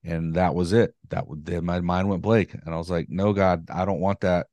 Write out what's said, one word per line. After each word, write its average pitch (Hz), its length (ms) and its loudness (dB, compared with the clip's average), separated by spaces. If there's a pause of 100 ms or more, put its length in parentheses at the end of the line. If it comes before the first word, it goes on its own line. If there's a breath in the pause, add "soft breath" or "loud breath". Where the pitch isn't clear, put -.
And 82 300 -4
that 87 200 2
was 87 180 0
it. 110 220 4 (140)
That - 160 -6
w-, 76 180 -12
then 85 220 -6
my 87 160 -2
mind 90 280 0
went 92 140 -2
blank. 104 320 2
And 82 180 -10
I 82 60 -4
was 85 120 -8
like, 85 200 -2
"No, 101 220 0
God, 90 380 2
I 82 140 -2
don't 95 160 -2
want 98 200 0
that. 90 320 0